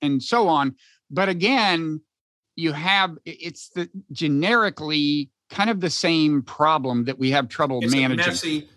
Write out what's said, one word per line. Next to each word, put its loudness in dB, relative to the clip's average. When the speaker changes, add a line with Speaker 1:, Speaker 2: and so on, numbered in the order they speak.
Speaker 1:
and 0
so 2
on. 2
But 0
again, 0
you -2
have, 0
i-, -14
it's -14
the -4
generically 0
kind -2
of -2
the 0
same 2
problem 0
that -6
we 0
have 0
trouble -2
Speaker 2:
It's 2
a 2
Speaker 1:
managing. 2
Speaker 2:
messy, -4